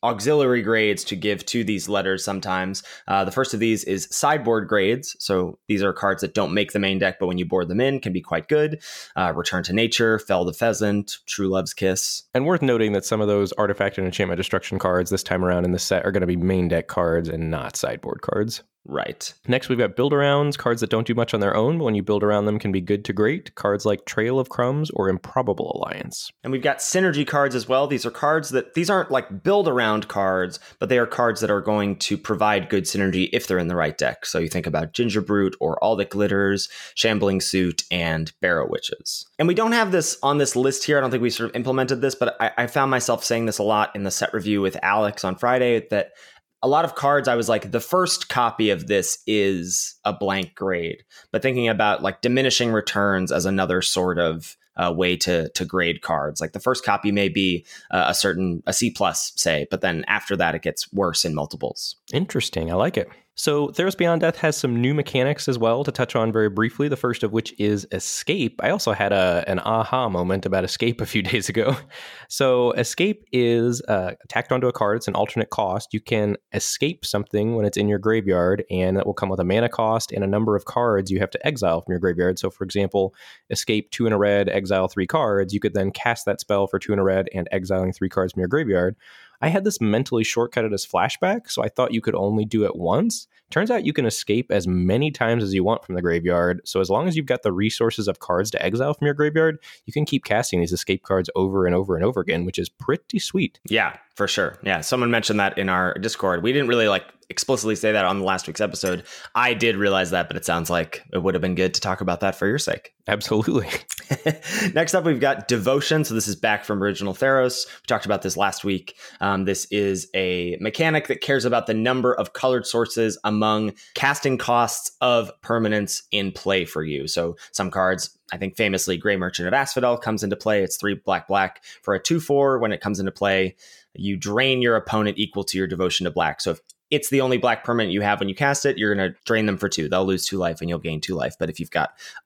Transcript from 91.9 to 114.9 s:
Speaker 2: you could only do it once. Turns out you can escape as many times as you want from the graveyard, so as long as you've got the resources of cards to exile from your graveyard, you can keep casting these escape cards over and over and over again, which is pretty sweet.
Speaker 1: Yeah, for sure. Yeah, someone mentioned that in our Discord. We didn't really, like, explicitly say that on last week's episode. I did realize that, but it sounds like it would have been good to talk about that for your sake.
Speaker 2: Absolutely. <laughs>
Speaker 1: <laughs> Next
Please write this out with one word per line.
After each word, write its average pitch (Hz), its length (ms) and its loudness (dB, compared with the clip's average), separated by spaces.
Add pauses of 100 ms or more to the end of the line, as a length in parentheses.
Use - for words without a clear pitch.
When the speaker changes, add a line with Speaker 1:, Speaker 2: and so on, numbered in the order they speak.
Speaker 2:
you 113 80 0
could - 140 -2
only 104 300 2
do 107 200 2
it 95 120 0
once. 101 500 0 (240)
Turns 214 220 0
out 220 120 0
you 147 80 0
can 139 140 2
escape 110 460 0
as 92 160 0
many 95 420 2
times 117 320 0
as 98 100 0
you 95 120 2
want 110 200 0
from 90 120 -6
the 90 40 -4
graveyard, 87 640 2
so - 160 -2
as 92 80 0
long 123 200 0
as 160 80 -2
you've 151 100 -4
got 127 160 -2
the 104 100 0
resources 110 540 0
of 95 140 -4
cards 95 320 -2
to - 120 -2
exile 123 300 0
from 147 120 -2
your 147 80 0
graveyard, 156 440 0 (260)
you - 80 -14
can 151 120 0
keep 143 200 -2
casting 104 360 0
these 85 120 0
escape 92 300 -2
cards 95 320 0
over 95 320 2
and 87 80 2
over 95 220 0
and 82 80 0
over 107 160 0
again, 87 240 -2
which 92 140 -6
is 95 100 -4
pretty - 500 -4
sweet. - 400 -4 (100)
Speaker 1:
Yeah, 104 280 0 (180)
for 101 140 -2
sure. - 340 -2
Yeah, 92 180 0
someone 123 300 0
mentioned 110 300 2
that 98 180 0
in 95 100 0
our 92 260 2
Discord. 92 500 -2
We 117 80 2
didn't 139 160 0
really, 120 180 2
like, 95 180 2 (240)
explicitly 110 460 -2
say 107 180 0
that 104 120 2
on 98 180 0
last 92 240 -2
week's 80 140 -8
episode. 90 440 -2 (300)
I 120 200 4
did 110 220 2
realize 95 340 2
that, 87 180 0
but - 80 -8
it 90 80 -8
sounds 85 240 0
like 85 340 -2 (100)
it 92 100 -2
would 92 120 2
have 90 60 0
been 92 140 0
good 92 200 0
to - 60 -2
talk 92 200 -4
about 90 200 -2
that 98 140 0
for - 120 -2
your 117 120 2
sake. - 340 -4 (160)
Speaker 2:
Absolutely. 107 680 0
<laughs> - 40 -6 (420)
Speaker 1:
<laughs> 185 540 -4
Next 160 200 0